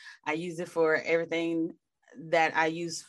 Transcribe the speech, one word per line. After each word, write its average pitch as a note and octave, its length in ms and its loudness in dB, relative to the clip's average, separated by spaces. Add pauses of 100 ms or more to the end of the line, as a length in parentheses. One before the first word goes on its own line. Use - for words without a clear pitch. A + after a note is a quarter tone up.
(240)
I D3+ 100 -2
use E3 260 -4
it E3+ 80 -6
for D#3+ 280 4
everything E3 760 0 (580)
that D#3+ 260 4
I D#3+ 120 4
use, E3 400 -6